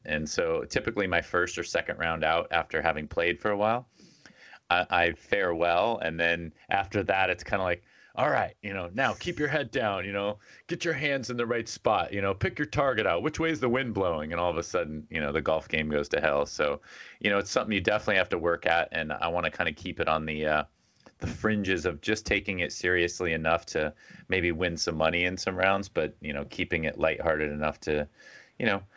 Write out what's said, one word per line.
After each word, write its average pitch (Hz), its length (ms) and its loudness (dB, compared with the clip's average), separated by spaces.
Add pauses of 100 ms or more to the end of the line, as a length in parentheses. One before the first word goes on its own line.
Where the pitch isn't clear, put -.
And 76 240 -2
so 82 400 0
typically 113 380 -2
my 87 140 2
first 90 360 0
or 87 60 -4
second 82 340 -4
round 82 260 -2
out 82 280 2
after 80 300 0
having 76 260 -2
played 87 320 0
for 107 100 -2
a 101 80 0
while, 113 300 0 (840)
I, 87 200 4
I 87 240 4
fare 92 420 0
well. 85 480 4
And 82 160 -4
then 85 340 0 (160)
after 98 340 0
that, 95 280 2
it's 90 120 -6
kinda 98 200 -2
like, 90 200 -2 (340)
all 147 140 2
right, 113 320 0
you 101 100 -6
know, 90 220 -6
now 120 180 2
keep - 240 -6
your 147 100 0
head 143 220 -2
down, 104 340 0
you 98 80 -6
know, 101 280 -2 (260)
get 175 180 -6
your 165 120 -2
hands 135 340 -2
in 123 80 -4
the 120 80 0
right 113 240 -2
spot, 101 420 2
you 101 80 -2
know, 98 140 2
pick - 240 -2
your 147 80 -2
target 127 400 2
out, 87 160 4
which 151 180 -2
way 160 120 2
is 143 80 -2
the 123 100 2
wind 123 240 0
blowing? 82 380 0
And 85 100 0
all 87 80 4
of 80 80 0
a 82 60 0
sudden, 78 480 -4
you 85 80 -2
know, 73 120 0
the 76 100 0
golf 78 280 0
game 78 180 0
goes 73 220 0
to 73 100 2
hell. 73 280 2
So, 73 340 -2 (380)
you 104 100 0
know, 101 80 2
it's 101 140 -2
something 110 220 0
you 98 80 2
definitely 104 340 2
have 95 140 4
to 90 100 0
work 85 260 0
at. 82 260 4
And 78 220 -4
I - 140 -2
wanna 85 240 0
kinda 85 200 -2
keep 87 280 -8
it 85 80 0
on 78 180 2
the, 78 220 -2
uh, 76 160 2 (560)
the 82 80 -6
fringes 95 580 0
of 82 160 -2
just 110 240 -2
taking 98 340 -4
it 87 120 -2
seriously 87 600 0
enough 80 340 0
to 76 260 -2 (360)
maybe 90 220 2
win 85 260 -2
some 82 180 -2
money 82 300 2
in 92 120 -2
some 92 180 -4
rounds, 98 320 2
but, 76 320 -2
you 76 140 -8
know, 71 120 -4
keeping 82 400 -4
it 73 120 -2
lighthearted 78 540 2
enough 76 300 -2
to, 73 260 0 (500)
you - 80 -2
know, 98 160 2 (160)